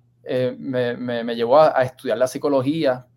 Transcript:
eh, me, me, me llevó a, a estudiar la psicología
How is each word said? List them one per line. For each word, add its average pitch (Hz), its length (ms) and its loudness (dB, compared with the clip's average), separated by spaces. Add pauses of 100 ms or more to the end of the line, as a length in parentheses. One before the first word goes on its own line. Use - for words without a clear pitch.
(240)
eh, 127 340 -2
me, 123 380 -4
me, 120 300 -6
me 120 100 -6
llevó 117 240 4
a, 151 180 4
a 131 60 4
estudiar 117 340 -4
la 127 100 2
psicología 139 800 -2 (120)